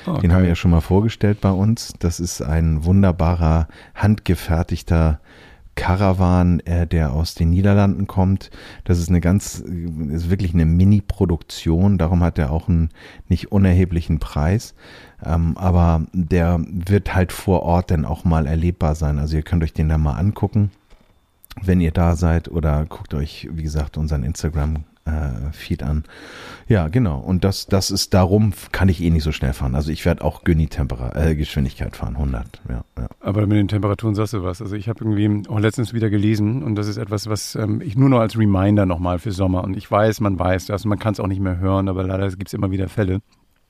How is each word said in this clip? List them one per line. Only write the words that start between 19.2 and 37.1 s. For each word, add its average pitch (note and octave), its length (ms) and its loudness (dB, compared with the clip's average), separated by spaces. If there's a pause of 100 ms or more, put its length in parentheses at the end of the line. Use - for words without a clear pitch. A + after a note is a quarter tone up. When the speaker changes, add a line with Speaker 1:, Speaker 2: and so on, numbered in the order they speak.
Speaker 2:
ihr D2+ 60 0
könnt E2 200 0
euch D#2 120 -2
den D#2 160 0
dann D#2 120 2
mal D2 120 0
angucken, G2+ 560 0 (920)
wenn F#2 180 2
ihr E2 120 2
da E2+ 240 2
seid, E2 320 0
oder D#2 380 0
guckt - 280 -14
euch, D2+ 380 -8
wie D#2+ 100 -6
gesagt, D2+ 340 -4
unseren D2+ 260 -2
Instagram, D#2 640 -2 (220)
äh, D2 460 -4
Feed - 300 -8
an. D#2 220 -2 (640)
Ja, F2+ 200 2
genau. E2+ 320 0
Und E2+ 240 0
das, G2 220 -2
das G2 240 0
ist, - 220 -2
darum G2 400 4 (200)
kann - 180 2
ich E2+ 100 0
eh E2+ 80 0
nicht E2 140 2
so D#2 100 -2
schnell C2 220 -2
fahren. B1+ 200 -4
Also D2 160 -2
ich D#2 140 -6
werd E2 160 0
auch - 240 -6
Günni-Tempera-, C#2 720 -2 (140)
äh, D#2+ 40 0
Geschwindigkeit D2 600 -4
fahren, - 220 -8
hundert. C2+ 500 -6
Ja, A#1 160 -8 (140)
ja. - 80 -8 (140)
Speaker 1:
Aber G2+ 260 -2
mit G#2 100 2
den G2+ 120 2
Temperaturen G#2 460 -2
sagst G#2 200 -4
du G2 80 -4
was. F2+ 180 -6
Also G2 160 -10
ich G2 120 -8
hab A2+ 120 -6
irgendwie G#2 480 0
auch G#2+ 120 -4
letztens A2 340 0
wieder A2 160 0
gelesen G#2+ 520 0
und A2 120 -4
das G#2 140 -2
ist G#2+ 100 -6
etwas, G#2 300 -6